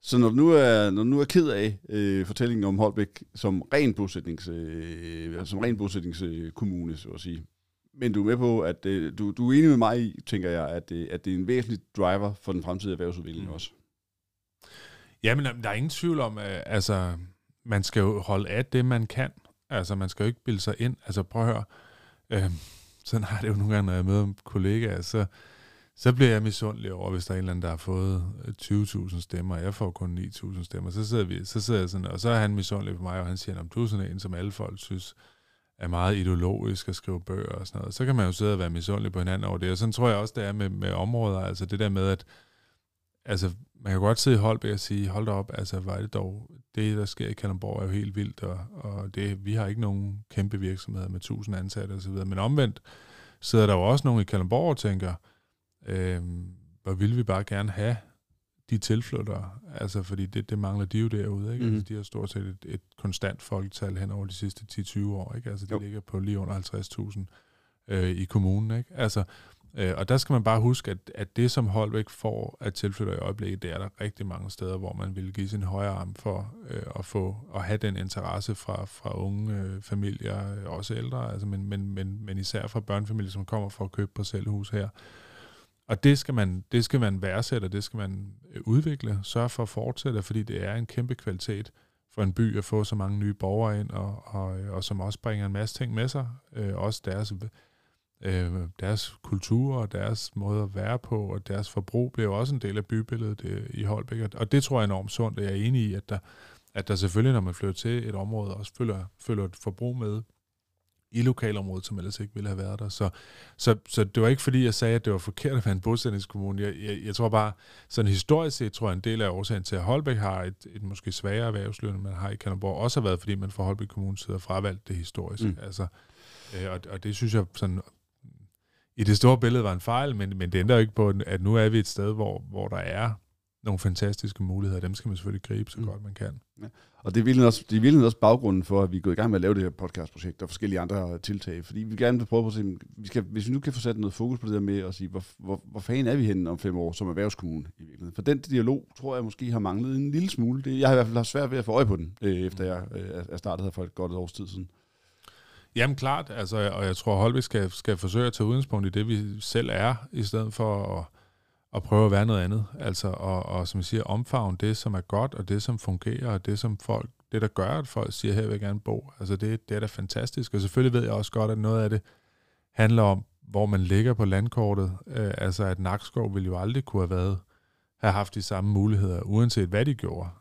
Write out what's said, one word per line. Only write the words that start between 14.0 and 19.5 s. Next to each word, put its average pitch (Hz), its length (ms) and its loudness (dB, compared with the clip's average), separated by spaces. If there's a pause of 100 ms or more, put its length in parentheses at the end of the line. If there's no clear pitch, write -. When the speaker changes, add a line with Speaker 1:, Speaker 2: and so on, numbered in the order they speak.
Speaker 2:
Ja, 110 120 6
men 143 100 2
der, 131 80 -2 (100)
der 110 60 -2
er 101 60 -2
ingen 135 160 -2
tvivl 170 300 0
om, 107 180 -2
at, 98 280 -6
altså, 95 460 0 (520)
man 104 180 2
skal - 180 2
jo 101 200 4
holde 98 280 0
af 117 180 -2
det, 127 180 2
man 117 220 2
kan. 131 240 -4 (400)